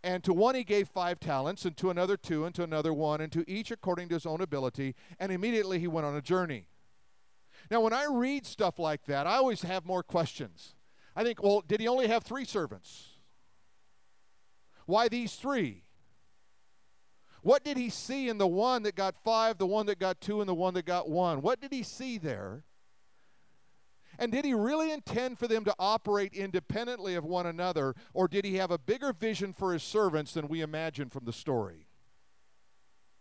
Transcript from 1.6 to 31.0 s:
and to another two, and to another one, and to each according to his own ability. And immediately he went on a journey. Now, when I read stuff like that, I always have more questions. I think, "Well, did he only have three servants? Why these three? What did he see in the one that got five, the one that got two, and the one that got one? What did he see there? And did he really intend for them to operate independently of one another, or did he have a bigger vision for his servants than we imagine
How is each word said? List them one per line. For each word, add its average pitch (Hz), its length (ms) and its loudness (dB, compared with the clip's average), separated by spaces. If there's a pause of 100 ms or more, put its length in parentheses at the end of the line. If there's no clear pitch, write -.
and 175 140 -4
to 185 140 0
another 185 260 2
two, 156 260 -2
and 175 120 -6
to 175 80 -2
another 156 300 0
one, 151 280 0
and 156 100 -6
to 165 180 -2
each 208 220 -6
according 180 380 -4
to 170 60 0
his 160 100 -4
own 160 160 -2
ability. 135 540 -2 (220)
And 190 140 -2
immediately 190 480 0
he 175 80 -2
went 160 200 0
on 143 100 -2
a 143 40 -2
journey. 160 440 0 (1040)
Now, 226 100 4
when 220 140 4
I 269 100 2
read 269 420 2
stuff - 340 0
like 156 260 0
that, 143 220 0
I 208 80 2
always 262 260 4
have 180 240 -4
more 180 180 -2
questions. - 720 -4 (400)
I 214 80 0
think, 233 200 -2
"Well, 202 180 6
did 202 180 0
he 220 80 0
only 247 200 2
have 226 160 2
three 254 220 -6
servants? 120 640 -6 (1800)
Why 202 220 4
these 233 280 -2
three? 175 480 -2 (1600)
What 262 220 6
did 285 140 -2
he 247 120 -2
see 262 400 -4
in 220 80 -4
the 196 100 4
one 220 360 2
that 208 120 -2
got 190 280 -2
five, 226 340 2
the 190 80 0
one 208 220 2
that 196 120 -2
got 185 220 -2
two, 208 200 -2
and 202 60 -2
the 185 60 0
one 180 220 0
that 175 100 -2
got 175 240 -2
one? 165 320 2
What 240 180 2
did 277 140 -10
he 247 100 -4
see 247 340 -8
there? 117 460 -6 (1600)
And 233 120 0
did 277 140 0
he 269 80 2
really 294 380 2
intend 254 480 -4
for 240 80 -2
them 220 180 0
to 208 140 2
operate 202 540 2
independently 196 840 -4
of 156 100 -2
one 175 220 -2
another, 165 480 0 (180)
or 185 140 4
did 202 180 0
he 190 100 -2
have 190 140 0
a 175 80 2
bigger 247 340 -2
vision 190 420 -2
for 185 200 0
his 160 80 -2
servants 165 520 0
than 151 140 -2
we 160 140 -2
imagine 156 480 -4